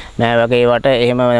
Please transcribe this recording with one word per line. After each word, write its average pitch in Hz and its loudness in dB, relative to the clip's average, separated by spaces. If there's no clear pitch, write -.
නෑ 117 0
වගේ 120 0
ඒවට 120 0
එහෙම 123 0